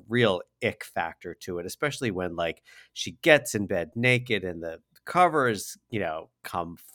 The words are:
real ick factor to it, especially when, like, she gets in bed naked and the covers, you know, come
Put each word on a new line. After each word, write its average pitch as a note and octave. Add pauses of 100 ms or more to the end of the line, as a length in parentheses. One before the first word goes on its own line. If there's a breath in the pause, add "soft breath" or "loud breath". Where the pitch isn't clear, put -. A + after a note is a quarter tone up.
real G#2+ (220)
ick G#2
factor E2+
to F2
it, F2
especially C#3
when, F2+
like, E2 (280 soft breath)
she -
gets D3
in G#2
bed F2
naked A#2+
and E2+
the D#2+ (240)
covers, D3+ (120)
you A2
know, D#2+ (140)
come E2+ (180)